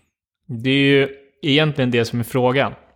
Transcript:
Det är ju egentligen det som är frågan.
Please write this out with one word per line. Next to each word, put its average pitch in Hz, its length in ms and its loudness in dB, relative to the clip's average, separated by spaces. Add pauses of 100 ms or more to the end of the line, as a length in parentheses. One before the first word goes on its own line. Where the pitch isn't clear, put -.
(460)
Det 123 240 -6
är 135 40 2 (100)
ju 139 240 4 (340)
egentligen 143 480 0
det 117 140 2
som 120 160 -4
är 113 40 -4
frågan. 123 500 -2 (220)